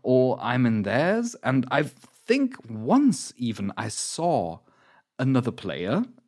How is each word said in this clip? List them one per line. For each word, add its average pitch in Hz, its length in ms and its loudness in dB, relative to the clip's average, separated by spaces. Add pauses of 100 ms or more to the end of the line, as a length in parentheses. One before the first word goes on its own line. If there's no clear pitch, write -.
or 127 380 4
I'm 123 240 2
in 110 180 2
theirs, 180 600 0
and 127 260 2
I 147 140 2 (420)
think 262 300 2 (140)
once 151 680 2
even 104 400 -4
I 113 120 -6
saw 127 720 -2 (600)
another 127 320 2
player 98 540 -4 (220)